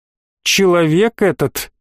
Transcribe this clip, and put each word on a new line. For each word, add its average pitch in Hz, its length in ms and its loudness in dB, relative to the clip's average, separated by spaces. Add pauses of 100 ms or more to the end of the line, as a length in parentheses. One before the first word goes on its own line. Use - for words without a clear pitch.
(440)
«Человек 175 800 0
этот, 156 600 -2